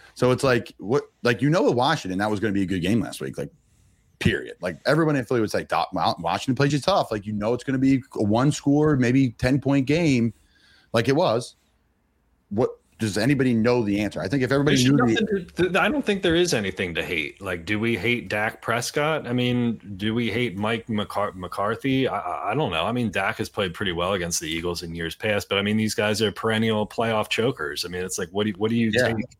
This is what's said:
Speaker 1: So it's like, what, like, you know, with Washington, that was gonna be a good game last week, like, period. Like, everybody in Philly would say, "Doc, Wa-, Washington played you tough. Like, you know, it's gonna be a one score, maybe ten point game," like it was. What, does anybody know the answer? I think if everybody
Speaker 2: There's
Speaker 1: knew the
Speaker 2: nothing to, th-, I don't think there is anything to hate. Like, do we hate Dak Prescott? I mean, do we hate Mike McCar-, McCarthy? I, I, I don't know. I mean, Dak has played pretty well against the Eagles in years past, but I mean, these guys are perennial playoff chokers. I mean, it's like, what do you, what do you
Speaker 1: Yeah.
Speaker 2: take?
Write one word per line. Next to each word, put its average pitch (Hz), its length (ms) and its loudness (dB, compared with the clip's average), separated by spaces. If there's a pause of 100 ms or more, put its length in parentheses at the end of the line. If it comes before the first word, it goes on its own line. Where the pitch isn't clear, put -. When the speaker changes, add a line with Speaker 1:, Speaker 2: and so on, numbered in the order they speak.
(140)
Speaker 1:
So 127 180 2
it's 123 120 0
like, 120 340 0
what, 127 260 0 (200)
like, 120 180 2
you 143 80 2
know, 185 140 2
with 180 120 4
Washington, 120 440 0
that 107 100 0
was 104 100 -2
gonna 101 140 0
be 98 100 2
a - 40 2
good 92 140 -2
game 104 200 2
last - 200 -8
week, - 160 -8
like, 69 120 -8 (720)
period. 65 420 -2
Like, 87 240 -6
everybody 151 340 4
in 117 60 -4
Philly 127 140 0
would 104 100 0
say, 90 140 -2
"Doc, 85 300 -2
Wa-, 92 260 0
Washington 95 360 -2
played 143 180 2
you 143 60 0
tough. 185 320 2
Like, 104 140 -4
you 107 80 -6
know, 107 200 -2
it's 123 100 -4
gonna 131 160 -2
be 135 240 2 (120)
a - 80 0
one 120 280 4
score, 147 460 2
maybe 127 340 4
ten 127 300 0
point 139 260 2
game," 139 460 2 (600)
like 117 140 2
it 131 80 4
was. 127 400 2 (920)
What, 113 220 0 (260)
does 104 200 -2
anybody 127 360 2
know 120 300 4
the 101 180 0
answer? 98 180 -4
I 87 80 -4
think 135 160 0
if 123 80 0
everybody 143 240 4
Speaker 2:
There's 127 140 4
Speaker 1:
knew 143 80 6
the 156 80 4
Speaker 2:
nothing 120 220 2
to, 180 360 -2
th-, 180 140 0
I 175 100 4
don't 285 180 -2
think 196 160 0
there 165 140 2
is 170 180 2
anything 95 420 -2
to 80 80 -2
hate. 78 380 -6
Like, 90 220 -6
do 104 160 -2
we 117 160 0
hate 110 320 -2
Dak 107 340 -4
Prescott? 139 640 -2
I 120 60 -6
mean, 123 480 0 (180)
do 107 160 -2
we 117 180 0
hate 107 260 -2
Mike 107 300 -2
McCar-, 101 480 -4
McCarthy? 110 760 -2
I, 101 80 -4
I, 90 340 -6
I 120 40 -2
don't 139 160 0
know. 82 140 -2
I 107 60 -2
mean, 120 200 -2
Dak 101 260 -2
has 101 100 -4
played 95 260 -4
pretty 98 200 -4
well 87 200 0
against 85 280 -4
the 82 80 -10
Eagles 85 340 -4
in 82 120 -10
years 85 200 -6
past, 104 320 -2
but 98 120 0
I - 20 0
mean, 104 160 0
these 110 160 0
guys 107 280 0
are 104 100 2
perennial 110 560 0
playoff 113 420 -2
chokers. 78 560 -2
I - 20 -10
mean, 90 160 -6
it's 92 140 -6
like, 90 140 -6
what 101 120 0
do 107 60 2
you, 92 80 -4
what 107 120 -2
do 117 60 0
you 113 180 2
Speaker 1:
Yeah. 120 200 2
Speaker 2:
take? 113 40 -2 (220)